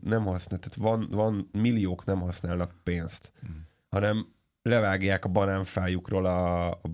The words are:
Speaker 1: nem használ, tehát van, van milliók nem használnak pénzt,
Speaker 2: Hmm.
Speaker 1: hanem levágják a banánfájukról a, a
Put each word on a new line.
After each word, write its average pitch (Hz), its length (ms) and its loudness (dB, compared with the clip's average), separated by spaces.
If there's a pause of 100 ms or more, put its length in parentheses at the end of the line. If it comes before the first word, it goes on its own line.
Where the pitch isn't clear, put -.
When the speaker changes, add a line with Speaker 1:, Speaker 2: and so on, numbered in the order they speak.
Speaker 1:
nem 110 220 2
használ, 92 340 -2
tehát - 160 -14
van, 110 360 0
van 104 400 0
milliók 104 540 0
nem 95 140 0
használnak 87 540 -2 (100)
pénzt, 85 480 -4 (100)
Speaker 2:
Hmm. 80 240 -14 (240)
Speaker 1:
hanem 107 380 0 (340)
levágják 98 640 2
a 101 40 0
banánfájukról 95 960 0
a, 87 460 2
a - 80 -8 (140)